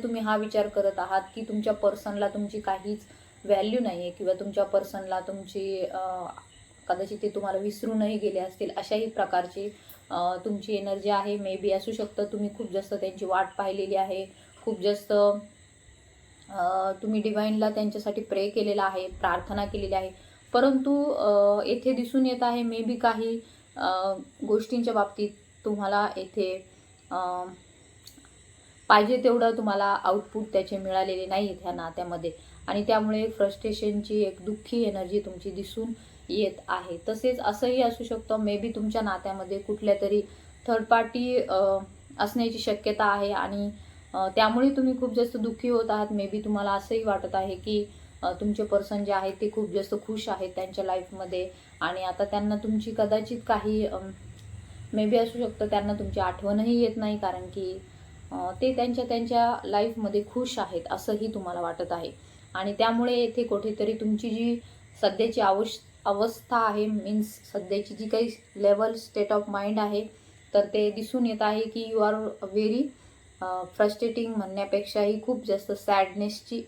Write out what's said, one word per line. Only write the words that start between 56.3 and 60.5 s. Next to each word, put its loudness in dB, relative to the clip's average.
येत 2
नाही 0
कारण -4
की, -6
अ, -4
ते 4
त्यांच्या, 0
त्यांच्या 2
लाईफमध्ये 0
खुश -2